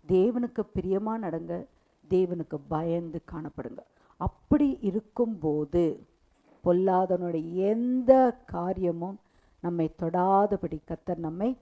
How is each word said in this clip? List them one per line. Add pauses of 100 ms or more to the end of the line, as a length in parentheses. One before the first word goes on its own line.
தேவனுக்கு (120)
பிரியமா
நடங்க, (420)
தேவனுக்கு (100)
பயந்து (120)
காணப்படுங்க. (380)
அப்படி
இருக்கும்போது (580)
பொல்லாதவனுடைய
எந்த
காரியமும் (400)
நம்மை
தொடாதபடி
கர்த்தர்
நம்மை